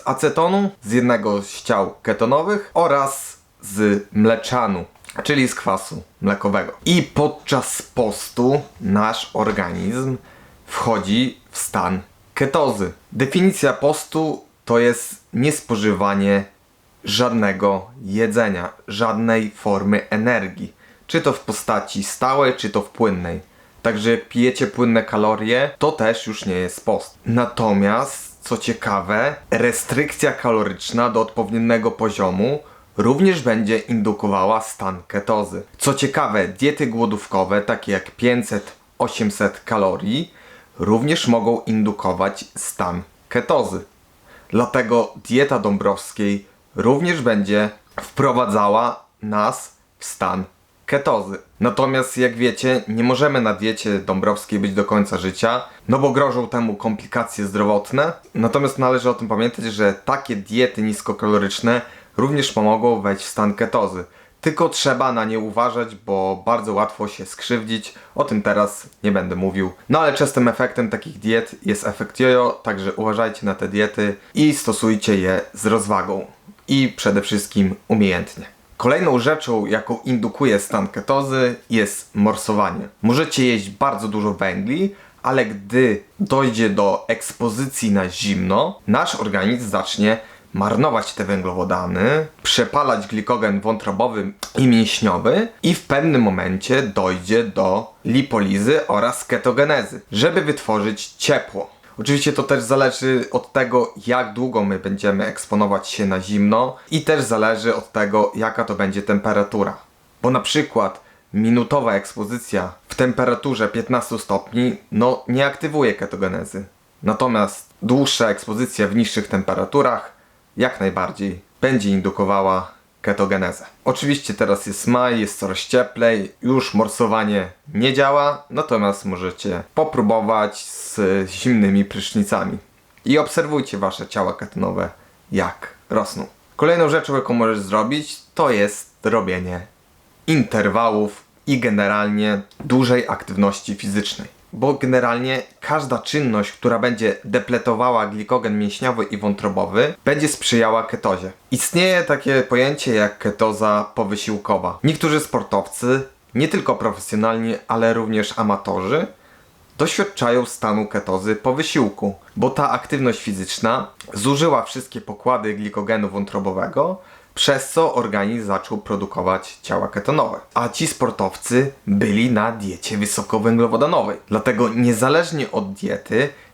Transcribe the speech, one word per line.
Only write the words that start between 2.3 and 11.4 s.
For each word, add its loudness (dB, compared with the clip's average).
oraz 0
z 2
mleczanu, 2
czyli 2
z -6
kwasu -4
mlekowego. 0
I 4
podczas -2
postu 0
nasz 0
organizm -2
wchodzi -2